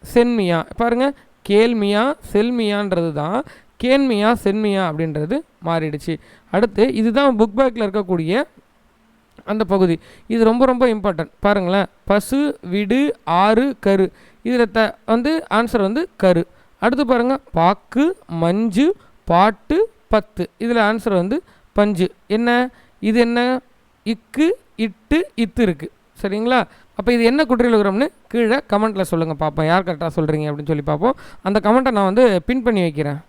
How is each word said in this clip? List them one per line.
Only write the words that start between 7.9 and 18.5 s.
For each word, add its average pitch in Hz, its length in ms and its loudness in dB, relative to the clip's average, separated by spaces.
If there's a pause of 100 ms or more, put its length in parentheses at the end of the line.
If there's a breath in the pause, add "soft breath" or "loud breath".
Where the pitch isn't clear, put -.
அந்த 214 200 -2
பகுதி. 185 240 2 (380 soft breath)
இது 226 160 0
ரொம்ப, 240 220 0
ரொம்ப 247 120 0 (120)
இம்பார்ட்டன்ட். 180 360 -4 (140)
பாருங்களேன், 196 420 0 (220)
பசு, 208 320 0 (320)
விடு, 208 260 0 (440)
ஆறு, 220 220 2 (200)
கரு. 196 200 2 (440 soft breath)
இதுல 240 160 2 (100)
த-, 220 180 0 (200)
வந்து 247 180 0 (260)
ஆன்சர் 226 300 0
வந்து 247 160 -2 (200)
கரு. 175 200 4 (380 soft breath)
அடுத்து 247 220 0 (100)
பாருங்க, 247 220 0 (220)
பாக்கு, 202 480 0 (380)
மஞ்சு, 208 420 0 (460 soft breath)